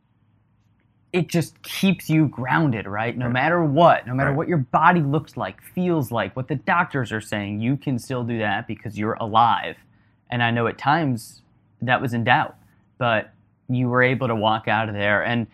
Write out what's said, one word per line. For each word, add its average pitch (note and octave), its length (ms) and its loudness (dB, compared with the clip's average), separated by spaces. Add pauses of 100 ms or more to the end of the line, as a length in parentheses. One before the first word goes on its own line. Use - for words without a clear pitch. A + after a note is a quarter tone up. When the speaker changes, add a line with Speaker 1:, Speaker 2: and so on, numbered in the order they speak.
(1120)
Speaker 1:
it F3 160 -2
just - 320 -4
keeps - 480 -2
you D#3 200 4
grounded, B2+ 580 -2
right? A2+ 300 -4
No B2 100 -4
Speaker 2:
Right. A#2+ 80 -2
Speaker 1:
matter D#3+ 280 2
what, D#3 440 4
no B2 80 -6
matter C#3 160 0
Speaker 2:
Right. C#3 80 0
Speaker 1:
what E3 100 -4
your F3 100 2
body E3 440 2
looks C#3+ 340 -2
like, G2 260 -8
feels E3+ 480 -2
like, G#2+ 240 -2
what C3 140 -6
the D3+ 60 -4
doctors C#3+ 580 -2
are A2 80 -4
saying, G#2 400 -6
you B2 160 0
can C3+ 220 -4
still B2 260 -6
do A#2 140 -4
that G#2+ 280 -2
because G#2 320 -10
you're G#2+ 220 -2
alive. G#2+ 560 2 (540)
And A#2+ 120 -2
I A#2 80 2
know A#2 160 0
at - 120 -4
times C#3 640 -2 (400)
that B2 180 2
was A#2+ 140 -4
in A2+ 100 -2
doubt, B2+ 320 2 (400)
but A#2 380 0 (340)
you B2+ 200 0
were B2 140 2
able B2+ 260 0
to A#2 60 0
walk A2 320 0
out A2 220 0
of G#2 60 -8
there. G2+ 280 0
And A#2 320 -2